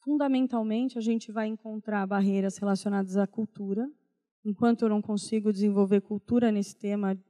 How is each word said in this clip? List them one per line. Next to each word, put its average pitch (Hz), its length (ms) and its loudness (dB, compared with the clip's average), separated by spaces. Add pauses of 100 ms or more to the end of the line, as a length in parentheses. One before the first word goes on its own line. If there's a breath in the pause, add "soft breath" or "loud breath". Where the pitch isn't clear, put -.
Fundamentalmente, 254 960 0
a - 20 -4
gente 220 320 -2
vai 220 140 -4
encontrar 214 600 -4
barreiras 196 520 0
relacionadas 196 580 0
à 196 100 4
cultura. 214 640 -6 (540)
Enquanto 226 380 2
eu 226 60 4
não 208 120 2
consigo 214 520 -2
desenvolver 202 500 2
cultura 226 500 0
nesse 202 260 -2
tema 202 400 -2 (120)